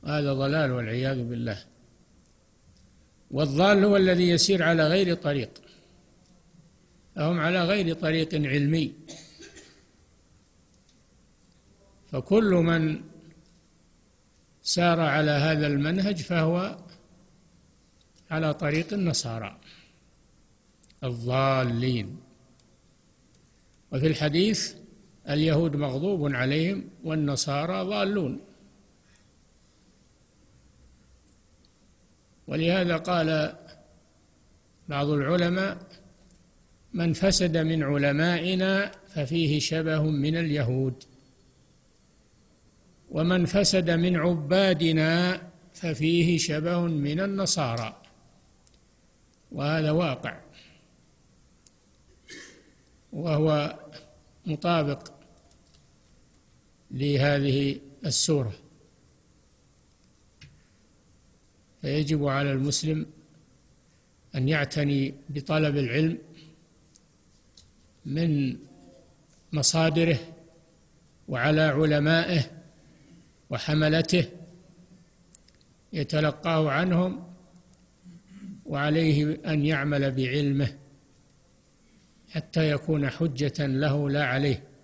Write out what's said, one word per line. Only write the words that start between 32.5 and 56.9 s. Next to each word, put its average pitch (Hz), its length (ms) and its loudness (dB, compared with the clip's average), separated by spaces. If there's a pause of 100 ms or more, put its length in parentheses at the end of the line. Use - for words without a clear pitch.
قال 160 580 0 (1300)
بعض 143 200 -2
العلماء: 175 800 0 (1040)
"من 170 200 0
فسد 180 440 2
من 160 260 0
علمائنا 175 1080 0 (160)
ففيه 151 520 0
شبه 156 420 -2
من 156 360 0
اليهود، 131 640 -2 (2000)
ومن 175 360 2
فسد 190 440 2
من 170 280 2
عبادنا 165 1200 2 (320)
ففيه 165 640 2
شبه 165 440 0
من 156 380 -2
النصارى". 165 840 -2 (1500)
وهذا 151 400 -2
واقع، 151 500 -2 (2750)
وهو 151 640 0 (680)
مطابق 156 680 -2 (1800)